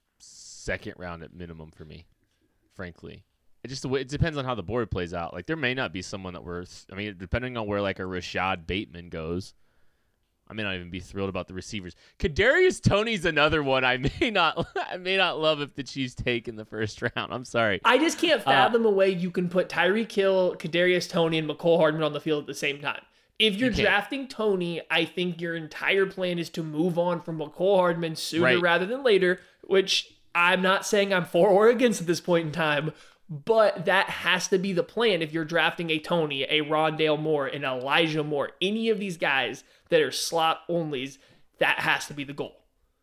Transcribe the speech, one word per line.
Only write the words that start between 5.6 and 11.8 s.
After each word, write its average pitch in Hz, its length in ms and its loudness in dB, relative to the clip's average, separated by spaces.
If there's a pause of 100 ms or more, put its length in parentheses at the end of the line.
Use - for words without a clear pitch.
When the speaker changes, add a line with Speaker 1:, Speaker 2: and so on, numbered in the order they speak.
Speaker 1:
not 123 180 -4
be 90 80 -8
someone 92 320 -10
that 76 120 -14
we're, 87 200 -10 (260)
I 95 40 -16
mean, 101 240 -8
depending 120 400 -6
on 107 80 -6
where, 101 160 0
like, 98 160 -2
a 101 40 -8
Rashad 92 640 -4
Bateman 87 440 -8
goes, 85 440 -6 (920)
I - 60 -16
may 107 80 -6
not 95 140 -4
even 87 140 -10
be 90 100 -8
thrilled 98 280 -6
about 90 200 -6
the 92 60 -14
receivers. 92 420 -12 (240)